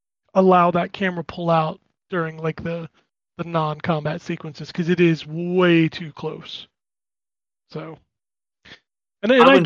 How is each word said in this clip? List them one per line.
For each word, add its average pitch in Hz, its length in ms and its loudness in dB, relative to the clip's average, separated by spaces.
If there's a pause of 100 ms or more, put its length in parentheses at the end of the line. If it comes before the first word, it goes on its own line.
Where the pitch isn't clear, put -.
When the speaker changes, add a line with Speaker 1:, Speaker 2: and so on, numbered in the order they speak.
(340)
Speaker 1:
allow 180 380 6
that 175 200 -2
camera 180 320 -4
pull 170 260 -8
out 160 300 0 (300)
during, 160 280 -6
like, 160 240 -6
the, 165 260 -8 (500)
the 170 60 -6
non-combat 156 760 -4
sequences, 160 520 -12
'cause 165 160 -4
it 180 120 2
is 165 260 2
way 170 640 2
too 156 240 -12
close. - 540 -14 (1040)
So, 156 280 -14 (1200)
and, 214 100 2
and 262 100 6
Speaker 2:
I - 20 8
Speaker 1:
I 254 40 8
Speaker 2:
wouldn't 269 180 6